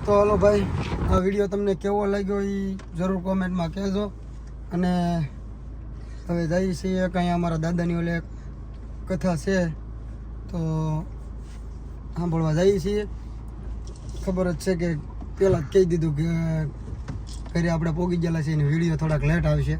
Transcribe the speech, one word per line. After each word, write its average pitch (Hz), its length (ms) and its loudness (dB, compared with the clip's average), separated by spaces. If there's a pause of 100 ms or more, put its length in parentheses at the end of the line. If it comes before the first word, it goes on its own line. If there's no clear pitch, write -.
તો 208 140 0
હાલો 208 160 6 (100)
ભાઈ, 208 220 6 (440)
આ 190 140 6
વીડિયો 202 300 2
તમને 202 180 2 (100)
કેવો 202 180 2 (140)
લાગ્યો 202 280 0 (100)
એ 196 60 -2 (400)
જરૂર 185 300 0
કોમેન્ટમાં 180 480 0
કહેજો. 196 280 0 (720)
અને 180 180 2 (1300)
હવે 170 160 0 (100)
જઈએ 185 280 2
છીએ, 185 220 0 (120)
કાંઈ 175 220 2
અમારા 170 280 0
દાદાની 170 380 0
ઓલે 170 120 0 (920)
કથા 185 360 0
છે 196 120 2 (920)
તો 185 80 -4 (1600)
સાંભળવા 165 420 2
જઈએ 196 260 6
છીએ. 208 180 0 (1200)
ખબર 185 280 2
જ 156 120 -2
છે 190 160 2
કે 170 80 0 (480)
પહેલાં 185 280 4
જ - 80 -8
કહી 185 180 8
દીધું 160 280 2
કે 160 80 2 (1300)
ઘરે 170 180 2
આપણે 165 280 2
પોગી 175 240 2
ગયેલા 165 240 2
છીએ 156 120 2
અને 147 120 4
વીડિયો 165 320 2
થોડાક 151 280 2
લેટ 160 200 4
આવશે. 147 300 2